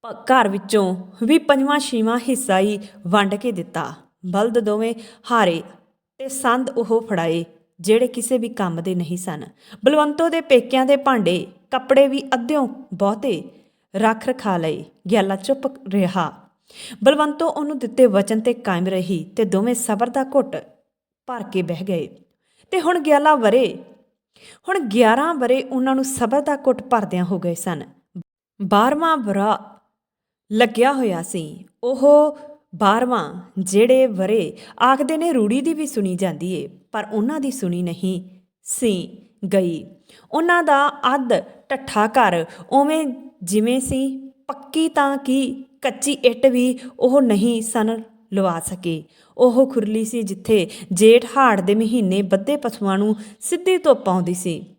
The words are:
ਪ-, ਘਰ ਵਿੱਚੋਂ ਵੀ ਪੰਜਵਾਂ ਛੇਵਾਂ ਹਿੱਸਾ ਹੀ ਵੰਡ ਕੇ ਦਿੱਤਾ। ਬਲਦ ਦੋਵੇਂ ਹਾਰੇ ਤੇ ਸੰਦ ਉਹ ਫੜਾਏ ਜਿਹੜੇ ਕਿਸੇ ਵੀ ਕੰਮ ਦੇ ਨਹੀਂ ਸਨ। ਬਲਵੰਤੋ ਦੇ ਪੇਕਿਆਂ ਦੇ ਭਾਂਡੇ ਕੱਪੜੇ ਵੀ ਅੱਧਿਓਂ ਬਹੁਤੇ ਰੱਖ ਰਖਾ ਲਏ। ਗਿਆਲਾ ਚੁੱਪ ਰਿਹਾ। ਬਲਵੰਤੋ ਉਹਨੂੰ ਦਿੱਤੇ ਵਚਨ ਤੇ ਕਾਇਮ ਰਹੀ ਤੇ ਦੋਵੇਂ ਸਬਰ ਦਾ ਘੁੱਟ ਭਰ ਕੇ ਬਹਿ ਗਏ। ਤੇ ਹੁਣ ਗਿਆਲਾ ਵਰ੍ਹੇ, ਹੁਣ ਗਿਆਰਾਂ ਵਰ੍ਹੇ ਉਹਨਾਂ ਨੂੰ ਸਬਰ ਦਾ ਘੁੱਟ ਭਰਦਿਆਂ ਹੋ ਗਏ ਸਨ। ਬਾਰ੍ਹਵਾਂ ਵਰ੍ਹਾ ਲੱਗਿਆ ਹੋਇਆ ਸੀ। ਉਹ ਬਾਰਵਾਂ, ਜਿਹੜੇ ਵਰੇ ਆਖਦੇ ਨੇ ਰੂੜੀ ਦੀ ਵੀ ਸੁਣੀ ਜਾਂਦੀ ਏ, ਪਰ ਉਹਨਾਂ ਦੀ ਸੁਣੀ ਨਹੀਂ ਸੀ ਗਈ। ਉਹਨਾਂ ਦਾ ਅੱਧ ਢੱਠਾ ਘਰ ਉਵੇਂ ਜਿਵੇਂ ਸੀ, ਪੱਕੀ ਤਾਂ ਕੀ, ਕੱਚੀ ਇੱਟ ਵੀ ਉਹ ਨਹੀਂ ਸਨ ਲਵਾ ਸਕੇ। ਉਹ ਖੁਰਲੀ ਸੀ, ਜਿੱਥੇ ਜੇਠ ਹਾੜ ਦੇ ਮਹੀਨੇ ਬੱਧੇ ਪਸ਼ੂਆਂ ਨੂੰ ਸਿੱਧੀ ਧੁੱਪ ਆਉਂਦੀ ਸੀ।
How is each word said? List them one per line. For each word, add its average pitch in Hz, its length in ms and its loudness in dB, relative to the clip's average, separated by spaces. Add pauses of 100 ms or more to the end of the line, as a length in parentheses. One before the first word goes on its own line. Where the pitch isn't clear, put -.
ਪ-, 233 100 -14
ਘਰ 233 360 2
ਵਿੱਚੋਂ 196 480 0 (260)
ਵੀ 277 160 4
ਪੰਜਵਾਂ 285 400 2
ਛੇਵਾਂ 233 400 -2
ਹਿੱਸਾ 233 400 -2
ਹੀ 202 200 0 (280)
ਵੰਡ 196 280 2
ਕੇ 226 180 -4
ਦਿੱਤਾ। 165 420 -8 (320)
ਬਲਦ 214 340 0
ਦੋਵੇਂ 220 340 -2 (380)
ਹਾਰੇ 185 300 2 (560)
ਤੇ 269 100 -10
ਸੰਦ 254 420 -2
ਉਹ 226 300 0
ਫੜਾਏ 170 440 -2 (360)
ਜਿਹੜੇ 220 260 4
ਕਿਸੇ 247 320 -2
ਵੀ 226 100 -4
ਕੰਮ 180 340 -4
ਦੇ 185 120 -4
ਨਹੀਂ 175 220 -4
ਸਨ। 180 260 -8 (420)
ਬਲਵੰਤੋ 294 440 2
ਦੇ 330 120 0
ਪੇਕਿਆਂ 262 460 2
ਦੇ 277 100 4
ਭਾਂਡੇ 220 500 0 (240)
ਕੱਪੜੇ 269 380 4
ਵੀ 277 140 -2 (120)
ਅੱਧਿਓਂ 254 340 -2 (260)
ਬਹੁਤੇ 202 560 -2 (460)
ਰੱਖ 220 320 0
ਰਖਾ 240 280 -2
ਲਏ। 160 280 -4 (260)
ਗਿਆਲਾ 196 260 0
ਚੁੱਪ 269 520 -6
ਰਿਹਾ। 185 440 0 (720)
ਬਲਵੰਤੋ 302 440 2
ਉਹਨੂੰ 294 300 -4
ਦਿੱਤੇ 240 280 2
ਵਚਨ 202 340 2
ਤੇ 233 140 -2
ਕਾਇਮ 185 320 -2
ਰਹੀ 185 380 -4 (120)
ਤੇ 226 80 2
ਦੋਵੇਂ 196 300 0
ਸਬਰ 233 360 -2
ਦਾ 269 140 -2
ਘੁੱਟ 269 320 -2 (720)
ਭਰ 240 160 -10
ਕੇ 190 200 -4
ਬਹਿ 170 260 -6
ਗਏ। 170 200 -4 (640)
ਤੇ 370 100 0
ਹੁਣ 339 180 0
ਗਿਆਲਾ 302 360 4
ਵਰ੍ਹੇ, 233 440 2 (880)
ਹੁਣ 381 100 0
ਗਿਆਰਾਂ 247 560 2
ਵਰ੍ਹੇ 254 280 0
ਉਹਨਾਂ 262 320 -2
ਨੂੰ 262 100 0
ਸਬਰ 254 360 -2
ਦਾ 285 160 -2
ਘੁੱਟ 262 260 0
ਭਰਦਿਆਂ 185 420 -2
ਹੋ 180 140 -2
ਗਏ 175 160 -4
ਸਨ। 165 280 -6 (800)
ਬਾਰ੍ਹਵਾਂ 269 540 2
ਵਰ੍ਹਾ 208 640 -2 (720)
ਲੱਗਿਆ 226 400 2
ਹੋਇਆ 220 300 -2
ਸੀ। 175 420 -10 (200)
ਉਹ 294 540 4 (360)
ਬਾਰਵਾਂ, 202 640 0 (180)
ਜਿਹੜੇ 226 480 4
ਵਰੇ 190 500 -2 (260)
ਆਖਦੇ 269 340 2
ਨੇ 339 160 0
ਰੂੜੀ 233 280 2
ਦੀ 320 140 -2
ਵੀ 302 120 -6
ਸੁਣੀ 202 280 -4
ਜਾਂਦੀ 175 380 -4
ਏ, 143 160 -8 (240)
ਪਰ 214 200 -6
ਉਹਨਾਂ 240 280 -2
ਦੀ 269 100 -4
ਸੁਣੀ 180 320 -4
ਨਹੀਂ 180 480 -6 (320)
ਸੀ - 560 -4 (340)
ਗਈ। 175 340 -2 (440)
ਉਹਨਾਂ 349 320 2
ਦਾ 294 260 4
ਅੱਧ 262 440 -2 (380)
ਢੱਠਾ 240 360 -2
ਘਰ 208 380 2 (260)
ਉਵੇਂ 302 360 2 (360)
ਜਿਵੇਂ 214 380 0
ਸੀ, 269 500 -4 (160)
ਪੱਕੀ 311 420 -4
ਤਾਂ 285 280 0
ਕੀ, 269 480 -2 (180)
ਕੱਚੀ 269 300 -4
ਇੱਟ 247 340 0
ਵੀ 247 320 2 (200)
ਉਹ 254 220 4
ਨਹੀਂ 226 420 2
ਸਨ 220 400 -2 (300)
ਲਵਾ 190 280 0
ਸਕੇ। 170 440 -8 (320)
ਉਹ 254 300 4
ਖੁਰਲੀ 220 380 -2
ਸੀ, 226 180 -4
ਜਿੱਥੇ 208 480 0 (220)
ਜੇਠ 226 340 6 (100)
ਹਾੜ 240 240 4
ਦੇ 190 140 2
ਮਹੀਨੇ 214 480 0
ਬੱਧੇ 196 340 0
ਪਸ਼ੂਆਂ 208 420 -4
ਨੂੰ 214 180 0 (240)
ਸਿੱਧੀ 359 380 -2
ਧੁੱਪ 311 300 2
ਆਉਂਦੀ 180 260 -2
ਸੀ। 175 300 -8 (140)